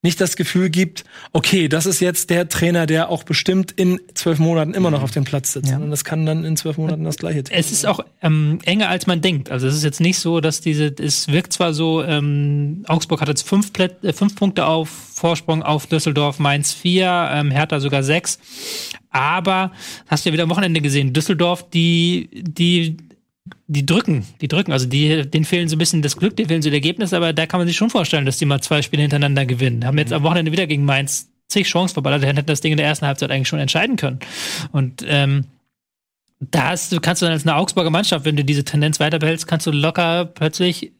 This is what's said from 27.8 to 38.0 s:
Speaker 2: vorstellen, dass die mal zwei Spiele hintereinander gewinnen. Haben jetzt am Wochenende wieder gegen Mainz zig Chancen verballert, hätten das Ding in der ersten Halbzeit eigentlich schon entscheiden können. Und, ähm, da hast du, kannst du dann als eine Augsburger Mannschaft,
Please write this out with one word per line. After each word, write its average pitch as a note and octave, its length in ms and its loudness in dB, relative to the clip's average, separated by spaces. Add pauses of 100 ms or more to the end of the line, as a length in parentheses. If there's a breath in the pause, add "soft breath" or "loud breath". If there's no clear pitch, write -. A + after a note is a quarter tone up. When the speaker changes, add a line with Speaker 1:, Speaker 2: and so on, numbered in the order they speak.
Speaker 2:
vorstellen, D3+ 360 0
dass C3 120 -2
die E3 80 -2
mal C#3 140 2
zwei D3 220 0
Spiele D3 200 0
hintereinander C#3+ 440 2
gewinnen. A#2+ 380 0
Haben C3+ 140 0
jetzt D3+ 140 0
am D#3 100 0
Wochenende D#3+ 300 2
wieder F#3 140 0
gegen C#3+ 180 0
Mainz C#3 460 0 (180)
zig G3+ 180 0
Chancen F3+ 280 0
verballert, C#3 300 0
hätten C#3+ 220 2
das D3+ 140 0
Ding D#3 120 0
in D3+ 60 2
der D3 80 2
ersten D3+ 200 0
Halbzeit C#3 240 -2
eigentlich C3+ 180 0
schon D#3 100 -2
entscheiden F#3 380 0
können. C3 220 -4 (540 loud breath)
Und, C3 340 -2
ähm, C#3 380 2 (960)
da C3+ 280 -2
hast F3 240 -4
du, E3+ 80 0
kannst E3+ 200 0
du F3+ 60 2
dann E3 60 2
als D#3 140 -2
eine D#3 100 4
Augsburger F3 340 0
Mannschaft, E3 340 0